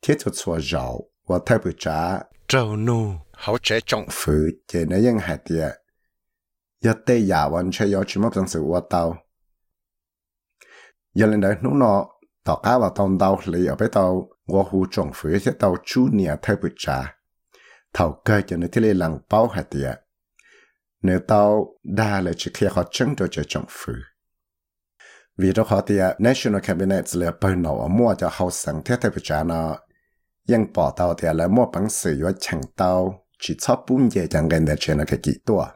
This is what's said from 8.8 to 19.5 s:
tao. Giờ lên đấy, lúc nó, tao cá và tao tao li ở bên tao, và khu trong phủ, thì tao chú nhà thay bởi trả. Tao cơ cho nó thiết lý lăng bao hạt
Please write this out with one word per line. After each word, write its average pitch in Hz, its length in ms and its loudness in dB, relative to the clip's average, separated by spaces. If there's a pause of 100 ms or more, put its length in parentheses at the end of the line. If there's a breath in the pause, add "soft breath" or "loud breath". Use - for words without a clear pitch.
tao. 85 260 0 (2000 loud breath)
Giờ 107 120 4
lên 107 140 4
đấy, 95 200 2
lúc 131 120 -2
nó, 113 340 2 (380)
tao - 180 0
cá 123 160 2
và 104 160 2
tao 98 160 0 (100)
tao 98 240 2
li 90 220 0
ở 67 100 -2
bên 110 160 0
tao, 92 360 2 (180)
và 98 160 2
khu 95 280 0
trong 78 240 -4
phủ, - 140 -8 (160)
thì - 140 2
tao 90 260 2
chú 247 280 2
nhà 87 300 2
thay 101 200 0
bởi 90 140 -2
trả. 67 400 -6 (760 soft breath)
Tao 80 320 -2
cơ 104 220 4
cho 90 100 -6
nó 87 160 -2
thiết 117 80 2
lý 110 140 4
lăng 80 240 0 (120)
bao 110 160 4
hạt 90 240 -4